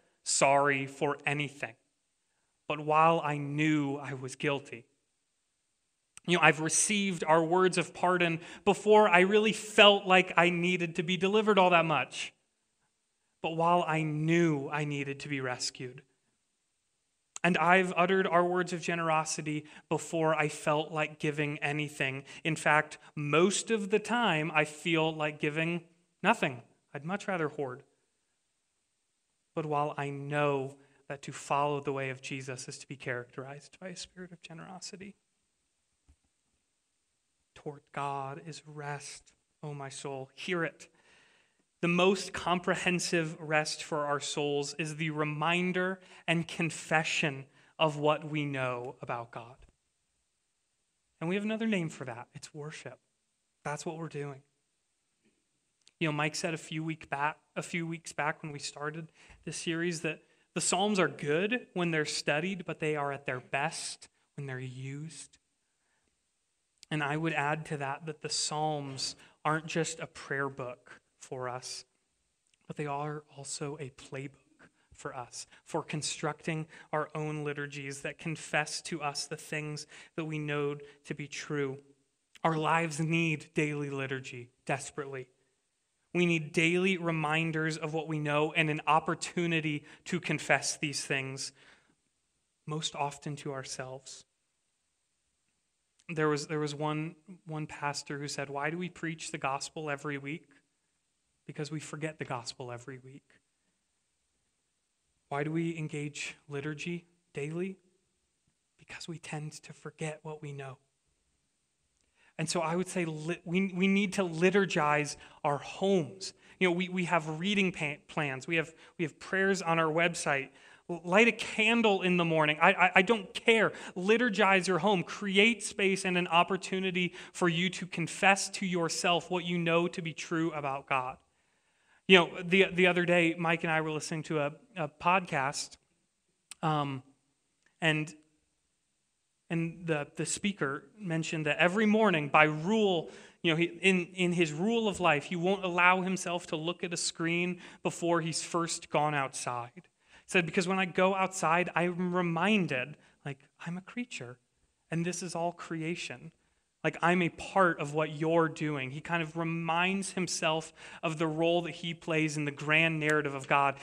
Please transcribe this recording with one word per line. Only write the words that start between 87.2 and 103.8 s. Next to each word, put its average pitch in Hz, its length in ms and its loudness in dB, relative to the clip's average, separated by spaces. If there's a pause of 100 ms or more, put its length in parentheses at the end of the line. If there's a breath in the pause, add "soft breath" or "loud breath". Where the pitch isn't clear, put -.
of 156 160 -6
what 156 140 -4
we 156 100 -2
know 151 360 2
and 160 160 2
an 151 180 -2
opportunity 160 960 0 (220 loud breath)
to - 160 -4
confess - 560 0
these 143 260 -6
things, 135 480 -6 (1120 soft breath)
most 156 300 -6
often 143 420 -4
to 147 140 -8
ourselves. 131 720 -10 (1900)
There 156 200 2
was, 147 180 0
there 156 120 -2
was 147 140 -4
one, 151 420 -4 (300)
one 156 220 -8
pastor 143 500 -6
who 143 120 -8
said, 139 200 -8
"Why 139 200 -4
do 165 80 -4
we 180 100 -6
preach 165 440 -8
the 160 60 -8
gospel 143 520 -6
every 143 280 -6
week? 139 300 -12 (960)
Because 147 240 -10
we 151 120 -8
forget 156 360 -8
the 143 80 -8
gospel 123 460 -8
every 120 260 -14
week." 131 280 -20 (2000)